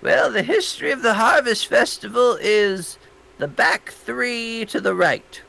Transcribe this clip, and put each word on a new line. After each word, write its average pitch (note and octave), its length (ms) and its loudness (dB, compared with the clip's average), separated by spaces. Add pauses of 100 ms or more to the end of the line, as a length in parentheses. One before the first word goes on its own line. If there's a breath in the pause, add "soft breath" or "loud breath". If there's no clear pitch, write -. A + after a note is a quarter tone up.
Well, C3 300 2
the G#3+ 120 -2
history - 480 -2
of C4+ 120 -4
the A3+ 120 2
Harvest A#3 520 2
Festival A#3 720 0
is G3+ 580 0 (400 loud breath)
the D3 100 -4
back - 420 -2
three A#3 760 -6
to - 140 -6
the G3 140 -2
right. E3+ 540 -2